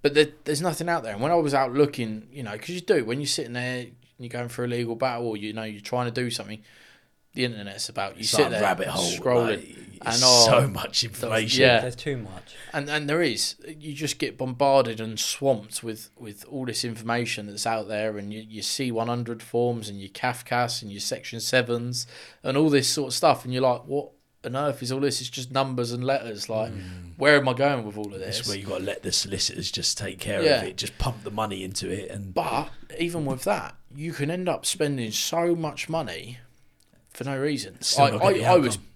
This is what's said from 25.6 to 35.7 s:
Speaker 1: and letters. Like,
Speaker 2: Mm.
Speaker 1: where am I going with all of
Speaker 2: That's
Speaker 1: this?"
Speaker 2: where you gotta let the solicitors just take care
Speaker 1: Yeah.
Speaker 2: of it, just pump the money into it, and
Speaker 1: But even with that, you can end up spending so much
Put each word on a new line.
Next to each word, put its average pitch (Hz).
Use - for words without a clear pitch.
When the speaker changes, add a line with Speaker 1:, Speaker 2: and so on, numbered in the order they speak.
Speaker 1:
and 123
letters. 117
Like, 110
Speaker 2:
Mm. 90
Speaker 1:
where 143
am 135
I 127
going 131
with 104
all 104
of 95
Speaker 2:
That's 92
Speaker 1:
this?" -
Speaker 2:
where 101
you 98
gotta 92
let 98
the 92
solicitors -
just -
take 95
care 101
Speaker 1:
Yeah. 139
Speaker 2:
of -
it, 92
just -
pump 117
the 104
money 101
into 98
it, 95
and 101
Speaker 1:
But 135
even 170
with 131
that, 185
you 156
can 143
end 180
up -
spending 131
so 170
much 160